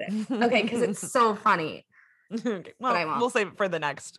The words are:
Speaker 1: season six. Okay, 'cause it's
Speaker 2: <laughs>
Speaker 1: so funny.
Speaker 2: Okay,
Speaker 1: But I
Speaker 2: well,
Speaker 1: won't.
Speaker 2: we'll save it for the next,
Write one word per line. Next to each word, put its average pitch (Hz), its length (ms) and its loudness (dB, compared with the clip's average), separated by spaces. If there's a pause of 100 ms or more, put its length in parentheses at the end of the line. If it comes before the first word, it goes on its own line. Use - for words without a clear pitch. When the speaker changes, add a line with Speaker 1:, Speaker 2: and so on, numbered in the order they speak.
Speaker 1:
season 208 260 -4
six. 233 160 0
Okay, 226 240 4
'cause 233 160 -2
it's 196 180 0
Speaker 2:
<laughs> 165 120 -8
Speaker 1:
so 226 220 4
funny. 170 520 0 (460)
Speaker 2:
Okay, 214 480 -4
Speaker 1:
But 240 160 0
I 175 80 0
Speaker 2:
well, - 40 -2
Speaker 1:
won't. 143 120 -2
Speaker 2:
we'll 247 100 2
save 214 180 2
it 139 100 -14
for 202 100 0
the 170 100 -2
next, 147 400 -6